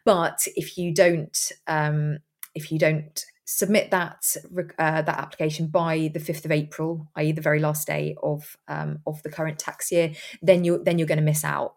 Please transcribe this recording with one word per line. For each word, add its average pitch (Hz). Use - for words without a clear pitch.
But 175
if 165
you 175
don't, 175
um, 151
if 151
you 160
don't 156
submit 202
that, -
uh, 160
that 151
application 156
by 160
the 165
fifth 156
of 156
April, 156
i 156
e 156
the 156
very 151
last 151
day 151
of, 151
um, 151
of 156
the 151
current 156
tax -
year, 170
then 175
you're, 170
then 170
you're 156
gonna 156
miss 151
out. 143